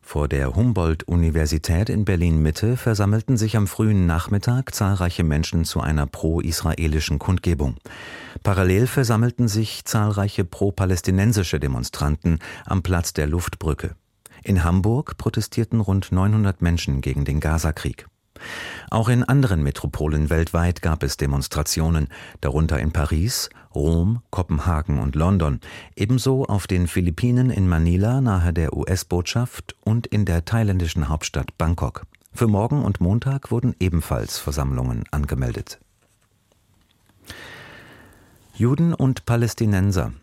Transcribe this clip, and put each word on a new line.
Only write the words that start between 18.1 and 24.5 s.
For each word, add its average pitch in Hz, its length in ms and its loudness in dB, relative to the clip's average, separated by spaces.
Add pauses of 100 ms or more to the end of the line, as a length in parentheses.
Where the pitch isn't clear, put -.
Auch 113 180 0
in 123 140 4
anderen 123 400 4
Metropolen 73 680 -2
weltweit 85 520 2
gab 80 220 0
es 69 120 -4
Demonstrationen, 73 920 -2 (320)
darunter 76 400 0
in 78 100 0
Paris, 78 600 -2 (220)
Rom, 85 480 2 (100)
Kopenhagen 78 680 -2